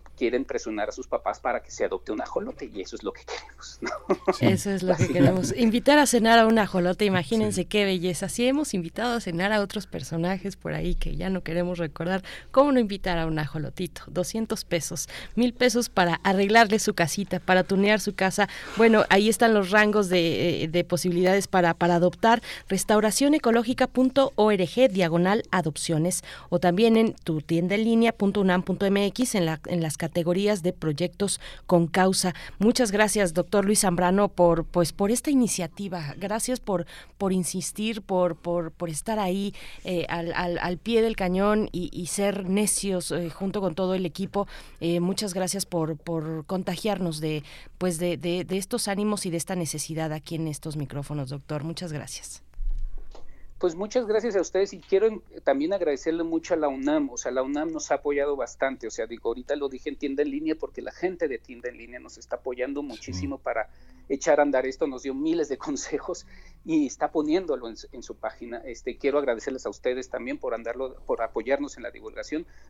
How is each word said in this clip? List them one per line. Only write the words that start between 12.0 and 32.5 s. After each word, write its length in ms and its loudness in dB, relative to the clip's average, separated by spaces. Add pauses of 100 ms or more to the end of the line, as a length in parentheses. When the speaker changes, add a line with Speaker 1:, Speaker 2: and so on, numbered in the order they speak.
Speaker 2:
¿Cómo 200 6
no 80 4
invitar 380 -2
a 80 0
un 140 -2
ajolotito? 680 -6
Doscientos 560 -4
pesos, 460 -4 (260)
mil 180 2
pesos 360 2
para 340 2
arreglarle 560 4
su 140 0
casita, 480 -2
para 240 4
tunear 340 4
su 160 -4
casa. 320 2 (300)
Bueno, 320 8
ahí 180 6
están 260 4
los 160 2
rangos 380 4
de, 560 2
eh, 60 -2
de 160 2
posibilidades 640 2
para, 240 4
para 220 4
adoptar. 460 4 (280)
Restauracionecológica 1200 2
punto 480 2
org, 560 4
diagonal 600 2
adopciones, 720 0 (260)
o 100 2
también 360 4
en 200 4
tu 260 -4
tienda 340 0
en 80 2
línea 300 4
punto 260 0
unam 240 4
punto 220 -2
M 240 2
X, 240 -2
en 140 2
la, 180 -4
en 160 -2
las 160 -4
categorías 640 0
de 120 0
proyectos 680 -2 (260)
con 220 4
causa. 480 2 (240)